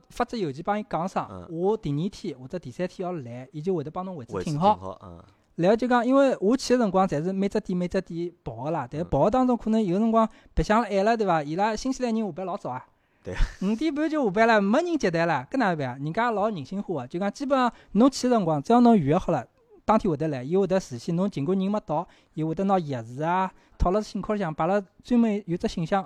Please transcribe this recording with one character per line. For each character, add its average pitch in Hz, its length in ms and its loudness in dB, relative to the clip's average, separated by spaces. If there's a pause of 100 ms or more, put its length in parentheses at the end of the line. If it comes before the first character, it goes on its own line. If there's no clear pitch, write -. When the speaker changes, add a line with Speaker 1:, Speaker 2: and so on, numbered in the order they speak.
Speaker 1:
发 - 160 -4
只 247 140 -6
邮 170 120 -2
件 143 140 -10
帮 208 160 -2
伊 208 80 -10
讲 170 200 -4
声， 170 220 -4
Speaker 2:
嗯。 90 200 -14
Speaker 1:
我 185 260 0
第 156 140 -6
二 151 180 -2
天 - 280 -10
或 127 120 -16
者 - 100 -8
第 127 120 -12
三 180 180 -6
天 180 180 -10
要 180 60 -6
来， 127 400 -12
伊 156 100 -10
就 190 120 0
会 147 100 -2
得 151 60 -10
帮 180 140 -8
侬 185 120 -10
位 123 80 -12
置 - 80 -14 (100)
停 147 160 -2
好。 202 140 4
Speaker 2:
位 - 20 0
置 87 60 -4
停 95 80 -10
好， 95 140 -12
嗯。 85 200 -18 (340)
Speaker 1:
然 175 140 4
后 226 60 6
就 247 100 -2
讲， 240 180 2
因 254 120 4
为 269 240 4
我 226 160 2
去 - 200 0
个 254 60 2
辰 202 80 2
光， 190 160 4
侪 151 160 -2
是 185 100 -2
每 196 160 0
只 214 120 -2
店 185 160 -4
每 180 100 0
只 190 140 -2
店 170 320 -6 (100)
跑 117 220 -10
个 151 80 -4
啦。 156 180 -4
但 160 180 -6
跑 143 160 4
个 208 60 4
当 254 160 4
中， 247 100 2
可 - 140 -4
能 220 140 2
有 185 140 2
辰 226 120 2
光 226 180 4 (260)
白 160 100 2
相 220 180 4
了 208 60 -6
晚 196 160 2
了， 226 120 2
对 220 80 -2
伐？ 170 180 2
伊 147 120 -6
拉 214 220 0
新 262 160 -4
西 254 100 -8
兰 240 100 -2
人 220 140 -2
下 175 60 -6
班 185 140 -8
老 180 100 -4
早 151 140 -10
啊。 - 140 -10 (380)
Speaker 2:
对。 90 120 -8 (280)
Speaker 1:
五 208 140 0
点 311 180 -2
半 302 140 -2
就 294 160 -2
下 202 60 0
班 220 180 4
了， 220 120 6
没 208 200 2
人 339 180 -2
接 196 120 0
待 165 160 0
了， 143 220 0
搿 269 100 -4
哪 190 180 2
办 135 140 -4
啊？ 127 100 -10
人 151 120 -6
家 233 200 0
老 208 160 0
人 170 160 -6
性 196 180 -8
化 151 200 -6
个， 123 60 -12
就 175 120 -8
讲 202 100 -2
基 277 160 -8
本 277 100 2
上 247 160 2 (200)
侬 247 180 6
去 - 180 -2
个 247 60 4
辰 208 100 2
光， 151 160 0
只 233 120 0
要 240 80 8
侬 233 160 8
预 160 80 2
约 147 120 4
好 190 140 -2
了， 151 160 -2 (380)
当 320 120 4
天 214 140 0
会 147 60 0
得 151 120 -2
来， 131 140 -4
伊 156 140 -2
会 196 100 4
得 185 140 0
事 120 180 -8
先 170 160 -4
侬 190 160 0
尽 139 140 -4
管 185 120 0
人 190 140 0
没 208 100 -2
到， 160 280 -4 (260)
伊 156 80 -4
会 160 120 -2
得 190 100 -2
拿 196 120 2
钥 139 280 -4
匙 123 200 -8
啊， 180 280 0 (260)
套 175 140 2
辣 214 80 2
信 208 200 -8
壳 214 140 -4
里 202 60 -2
向， 160 120 -4
摆 160 140 -2
辣 196 160 0 (220)
专 240 160 2
门 214 260 2
有 170 100 -2
只 214 120 -4
信 165 180 -4
箱， 190 200 -2